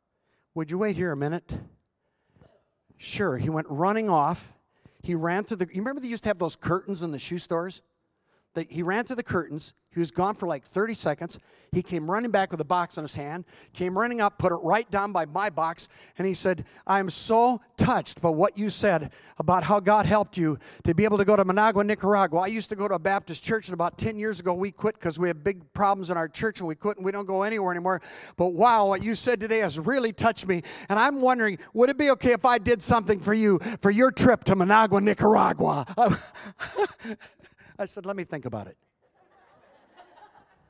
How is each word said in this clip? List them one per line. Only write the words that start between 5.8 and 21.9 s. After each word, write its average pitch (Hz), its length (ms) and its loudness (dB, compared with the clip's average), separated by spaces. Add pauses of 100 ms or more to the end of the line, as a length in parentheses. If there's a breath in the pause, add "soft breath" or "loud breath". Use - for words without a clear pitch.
remember 269 180 -6
they 254 80 -8
used 233 160 -8
to 214 60 0
have 190 80 -4
those 165 180 -4
curtains 180 460 -4
in 170 100 -6
the 139 80 -8
shoe 175 180 -8
stores? 170 440 -6 (720)
They, 165 100 -6
he 160 180 -8
ran 196 240 -2
through 254 100 -10
the 233 60 -4
curtains. 156 500 -6 (220)
He - 40 -6
was 170 120 -2
gone 190 240 -2
for, 202 120 -8
like, 151 200 -6
thirty 220 260 -2
seconds. 170 460 -6 (320 soft breath)
He 180 120 -2
came 165 280 -6
running 226 200 -2
back 196 200 2
with 165 100 -4
a 147 60 -6
box 180 320 -2
in 156 60 -6
his 143 100 -10
hand, 156 320 -10 (260 soft breath)
came 180 260 -4
running 233 220 0
up, 202 180 0
put 180 140 0
it 170 40 -2
right 185 340 0
down 202 200 -2
by 180 140 -2
my 180 240 -4
box, 165 400 -4 (300 loud breath)
and 180 80 -2
he 190 80 -2
said, 180 320 -2 (200 loud breath)
"I 196 120 2
am 190 100 -2
so 226 540 2 (160)
touched - 420 0
by 175 80 2
what 170 300 2
you 208 100 -2
said 165 420 0 (280 loud breath)
about 170 260 2
how 202 160 2
God 208 240 4
helped 202 320 0
you 156 220 0 (260 loud breath)
to 170 100 2
be 190 100 -2
able 208 120 2
to 202 80 2
go 202 100 4
to 196 120 4
Managua, 202 360 4
Nicaragua. 196 580 2